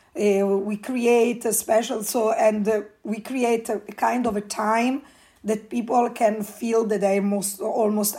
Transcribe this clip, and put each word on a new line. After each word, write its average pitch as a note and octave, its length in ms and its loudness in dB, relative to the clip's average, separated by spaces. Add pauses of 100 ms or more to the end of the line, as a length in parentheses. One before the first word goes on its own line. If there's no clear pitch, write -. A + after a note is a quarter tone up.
(160)
Uh, G3 320 2
we G3 300 0
create A#3+ 640 2
a A3+ 80 -2
special, A3+ 520 0
so, A3 280 0
and, G#3+ 360 2
uh, G#3+ 140 2 (220)
we G#3+ 160 -6
create A#3 480 -2
a, G#3+ 80 -2
a - 180 -10
kind A#3+ 340 -2
of G#3 100 -2
a G#3 40 -4
time A3+ 600 0 (420)
that G#3+ 260 -4
people A#3+ 400 0
can A3 340 0
feel A3+ 420 -2
that G3+ 160 -2
they're G3 200 2
most, G3+ 380 -2
almost G#3 600 0